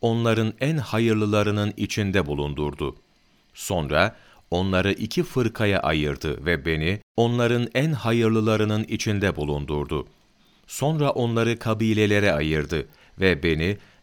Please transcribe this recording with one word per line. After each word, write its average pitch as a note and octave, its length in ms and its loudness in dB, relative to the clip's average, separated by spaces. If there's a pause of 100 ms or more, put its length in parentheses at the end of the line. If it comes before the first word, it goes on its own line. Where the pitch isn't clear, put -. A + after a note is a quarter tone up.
onların A2+ 600 0
en D#3 160 -2
hayırlılarının G#2+ 1000 0
içinde G2 500 0
bulundurdu. C#2+ 720 -4 (580)
Sonra E2+ 600 0 (340)
onları F#2 420 2
iki A2 300 -2
fırkaya A2 580 0
ayırdı D2 680 -2
ve E2 180 0
beni E2 360 -2 (160)
onların A#2+ 580 2
en D3 180 0
hayırlılarının A2 920 0
içinde G2+ 520 -2
bulundurdu. D2 680 -4 (600)
Sonra D3 440 -2
onları A#2 480 0
kabilelere G#2+ 760 2
ayırdı D2+ 540 0 (340)
ve F2+ 220 4
beni E2 360 0 (240)